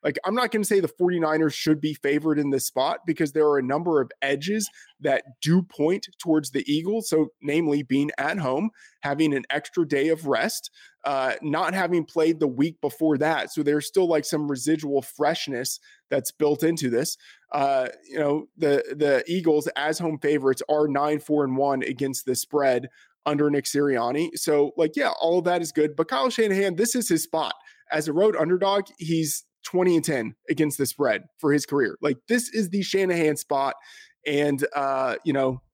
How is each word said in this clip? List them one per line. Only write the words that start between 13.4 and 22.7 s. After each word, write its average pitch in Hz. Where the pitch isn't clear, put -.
So 151
there's 147
still, 190
like, 156
some 151
residual 143
freshness 139
that's 139
built 147
into 160
this. 120
Uh, 139
you -
know, 147
the, 143
the 143
Eagles 160
as 156
home 160
favorites 135
are 151
nine, 147
four, 147
and 131
one 139
against 135
the 127
spread 131